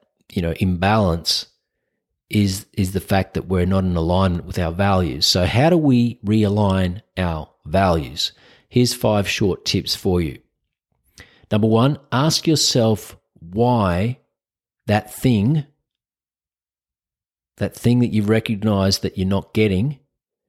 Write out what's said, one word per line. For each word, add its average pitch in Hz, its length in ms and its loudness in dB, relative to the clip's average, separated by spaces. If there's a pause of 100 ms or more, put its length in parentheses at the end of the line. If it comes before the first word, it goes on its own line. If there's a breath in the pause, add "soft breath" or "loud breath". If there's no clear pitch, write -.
(340)
you 95 80 -4
know, 82 180 -4
imbalance 92 840 0 (880)
is, 98 420 0
is 95 200 -2
the 95 60 -2
fact 95 360 -2
that - 100 -6
we're 90 220 0
not 95 160 0
in 90 120 -2
alignment 87 500 0
with 92 120 -10
our 82 140 -2
values. 90 560 0
So 90 180 2
how 123 240 2
do 175 80 4
we 123 380 2 (100)
realign 101 800 0 (120)
our 82 320 -4 (160)
values? 90 680 -2 (380 soft breath)
Here's 123 260 2
five 104 340 0
short - 360 -2
tips - 300 -4
for 90 240 -2
you. 73 200 -6 (1120 loud breath)
Number 110 160 4
one, 135 320 4 (120)
ask 147 360 0
yourself 113 680 0 (220)
why 104 800 0 (680)
that 104 260 -2
thing, 131 520 0 (1900)
that 101 180 -6
thing 123 240 2
that 120 120 0
you've 104 180 0
recognized 104 760 0
that 95 140 -6
you're 95 100 -2
not 98 260 -4
getting, 107 460 0 (500)